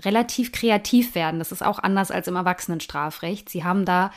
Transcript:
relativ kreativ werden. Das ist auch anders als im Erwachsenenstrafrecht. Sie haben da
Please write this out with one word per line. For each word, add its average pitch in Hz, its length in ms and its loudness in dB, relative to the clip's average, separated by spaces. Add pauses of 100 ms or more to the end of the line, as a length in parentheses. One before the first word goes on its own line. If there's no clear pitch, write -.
relativ 233 500 0
kreativ 233 640 2
werden. 165 240 0
Das 165 120 -6
ist - 140 -6
auch - 140 0
anders 196 320 2
als 175 180 -4
im 180 80 -2
Erwachsenenstrafrecht. 170 1120 -4
Sie 165 160 -6
haben 185 220 2
da 185 300 2